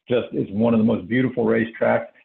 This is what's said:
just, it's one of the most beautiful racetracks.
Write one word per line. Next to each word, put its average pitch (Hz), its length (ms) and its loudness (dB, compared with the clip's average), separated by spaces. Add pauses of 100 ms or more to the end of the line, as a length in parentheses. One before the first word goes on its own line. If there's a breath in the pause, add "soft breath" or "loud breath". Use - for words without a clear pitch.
just, 117 240 0
it's - 180 -4
one 110 220 2
of 113 60 4
the 107 60 4
most 101 220 0
beautiful 123 380 0
racetracks. 117 640 0 (160 soft breath)